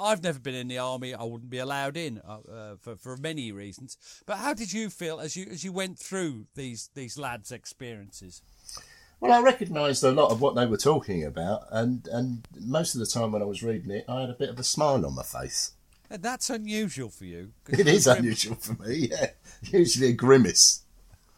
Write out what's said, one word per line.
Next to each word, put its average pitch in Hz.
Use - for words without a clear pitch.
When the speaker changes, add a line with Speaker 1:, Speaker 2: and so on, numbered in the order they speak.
Speaker 1:
I've 208
never 156
been 127
in 123
the 127
army. 127
I 117
wouldn't 117
be 127
allowed 139
in, 139
uh, 107
uh, 107
for, 117
for 127
many 139
reasons. 101
But 196
how 269
did 196
you 220
feel 160
as 156
you, 185
as 160
you 190
went 185
through 156
these, 127
these 127
lads' 120
experiences? 104
Speaker 2:
Well, -
I 240
recognised 165
a 131
lot 147
of 113
what 131
they 123
were 110
talking 117
about, 82
and, 117
and 120
most 139
of 120
the 110
time 110
when 104
I -
was 101
reading 104
it, 104
I 127
had 123
a -
bit 135
of 117
a 127
smile 139
on 69
my 64
face. -
Speaker 1:
And 190
that's 247
unusual 214
for -
you, 90
'cause -
Speaker 2:
It 196
is 151
Speaker 1:
you're 120
grim- 117
Speaker 2:
unusual 110
for 110
me, 127
yeah. -
Usually 135
a 117
grimace. 123